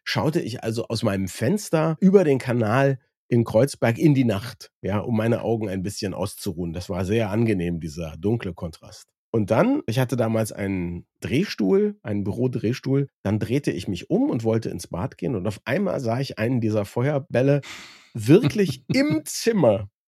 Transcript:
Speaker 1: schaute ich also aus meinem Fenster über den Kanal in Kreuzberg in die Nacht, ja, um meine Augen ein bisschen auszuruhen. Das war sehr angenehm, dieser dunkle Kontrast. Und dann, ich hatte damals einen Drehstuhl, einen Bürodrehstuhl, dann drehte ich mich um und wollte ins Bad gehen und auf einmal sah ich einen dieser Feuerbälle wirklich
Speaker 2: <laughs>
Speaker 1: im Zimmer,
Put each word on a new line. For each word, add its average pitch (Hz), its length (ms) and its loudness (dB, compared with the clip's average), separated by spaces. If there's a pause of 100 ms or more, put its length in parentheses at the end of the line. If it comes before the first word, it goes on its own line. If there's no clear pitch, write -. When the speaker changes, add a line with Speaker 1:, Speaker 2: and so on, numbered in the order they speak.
Speaker 1:
schaute 147 340 0
ich - 240 -8
also 113 240 -4
aus 117 160 -4
meinem 98 240 0
Fenster 160 720 0
über 190 240 8
den 139 140 4
Kanal 123 600 2 (280)
in 120 160 4
Kreuzberg 117 540 2
in 156 180 6
die 131 80 2
Nacht, 113 480 -4 (100)
ja, 101 180 0
um 113 180 -2
meine 113 240 0
Augen 110 260 -2
ein 92 160 -4
bisschen 101 300 -6
auszuruhen. 87 580 -6
Das 90 180 -10
war 92 140 -4
sehr 104 280 0
angenehm, 92 500 0
dieser 80 360 -10
dunkle 101 360 -2
Kontrast. - 560 -14 (220)
Und 110 200 0
dann, 233 360 2
ich 117 120 0
hatte 131 160 0
damals 113 380 0
einen 92 520 -4 (140)
Drehstuhl, 196 840 0
einen 104 220 -4
Bürodrehstuhl, 123 840 -2 (120)
dann 104 160 0
drehte 120 340 -2
ich - 180 -6
mich - 200 -8
um 254 200 2
und 117 160 -4
wollte 113 240 0
ins - 180 -10
Bad 90 300 -6
gehen 107 180 -2
und 92 120 -4
auf 101 180 -6
einmal 190 340 -2
sah 117 220 -2
ich - 180 -8
einen 117 220 0
dieser 107 240 0
Feuerbälle 139 760 0 (540)
wirklich 147 720 4
Speaker 2:
<laughs> - 80 -4
Speaker 1:
im 302 320 2
Zimmer, 117 640 2 (180)